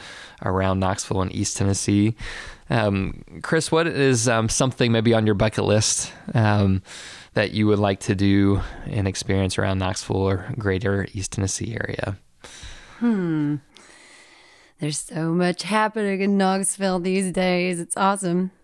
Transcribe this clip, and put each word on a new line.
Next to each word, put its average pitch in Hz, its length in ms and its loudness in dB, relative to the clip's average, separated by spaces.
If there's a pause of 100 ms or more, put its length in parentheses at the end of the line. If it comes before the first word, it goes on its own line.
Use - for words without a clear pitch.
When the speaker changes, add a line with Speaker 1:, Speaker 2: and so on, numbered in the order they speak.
(440)
Speaker 1:
around 95 360 0
Knoxville 95 420 -2
and 90 120 -4
East - 220 -4
Tennessee. 101 580 2 (560)
Um, 101 540 0 (180)
Chris, - 300 -2
what 165 140 4
is, 127 420 2
um, 113 200 2
something 127 440 2
maybe 113 220 4
on 110 120 4
your 107 80 4
bucket 107 300 0
list, - 480 2 (220)
um, 104 480 4 (520)
that 107 180 0
you 107 140 2
would 104 140 4
like 98 200 2
to - 140 0
do 98 460 4 (260)
and 98 220 -2
experience 95 500 -2
around 98 200 0
Knoxville 95 380 -2
or 95 420 -2
greater 98 540 0
East 98 200 -8
Tennessee 104 480 -4
area? - 360 -6 (840)
Speaker 2:
Hmm. 165 580 0 (1200)
There's 151 200 -4
so 165 340 -4
much 175 300 0
happening 208 600 0
in 202 140 2
Knoxville 190 640 0
these 185 320 0
days. 180 480 0
It's - 180 -8
awesome. 190 540 0 (140)